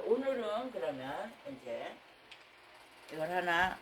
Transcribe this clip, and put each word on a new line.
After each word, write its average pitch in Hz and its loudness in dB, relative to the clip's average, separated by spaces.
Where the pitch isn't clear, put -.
오늘은 240 2
그러면 156 -4
이제 - -6
이걸 156 -2
하나 175 4